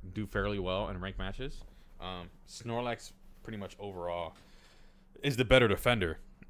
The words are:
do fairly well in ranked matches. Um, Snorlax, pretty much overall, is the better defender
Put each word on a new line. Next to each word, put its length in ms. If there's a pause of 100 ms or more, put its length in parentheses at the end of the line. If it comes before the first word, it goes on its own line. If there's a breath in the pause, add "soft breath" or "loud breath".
(140)
do 120
fairly 340
well 280
in 140
ranked 180
matches. 400 (400 soft breath)
Um, 300 (180)
Snorlax, 640 (320)
pretty 140
much 220
overall, 560 (880 soft breath)
is 120
the 100
better 220
defender 520 (300)